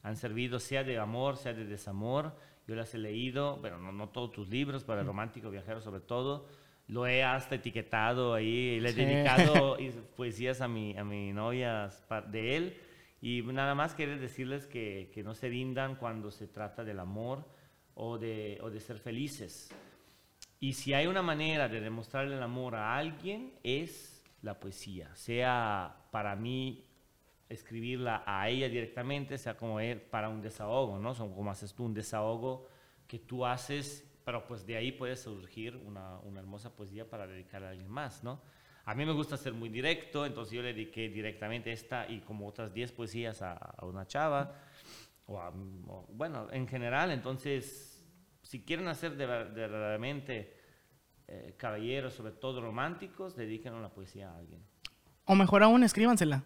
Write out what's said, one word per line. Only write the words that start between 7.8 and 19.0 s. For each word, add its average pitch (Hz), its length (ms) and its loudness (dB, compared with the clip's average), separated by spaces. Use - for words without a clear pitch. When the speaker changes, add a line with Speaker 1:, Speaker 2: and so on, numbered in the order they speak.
Speaker 1:
ahí, 117 460 4
le 120 100 4
he - 20 -2
Speaker 2:
Sí. 120 120 6
Speaker 1:
dedicado 139 760 8
Speaker 2:
<laughs> - 20 -4
Speaker 1:
y 135 100 -2
poesías 123 440 0
a 127 80 2
mi, 107 280 -2
a 104 80 -4
mi 101 280 -4
novia 110 580 0
pa-, 110 140 0
de 110 340 0
él. 180 200 -2
Y 120 200 0
nada 135 320 2
más 151 200 2
querer 147 260 -2
decirles 131 460 -4
que, 101 480 -6
que 107 80 -6
no 107 120 -6
se 127 140 -4
rindan 131 480 -2
cuando 110 340 -6
se 101 160 -12
trata 107 380 -8
del 104 160 -6
amor 117 460 -6
o 117 240 -6
de, 107 440 -4
o 110 60 -6
de 107 120 -8
ser 110 180 -10
felices. 120 720 -6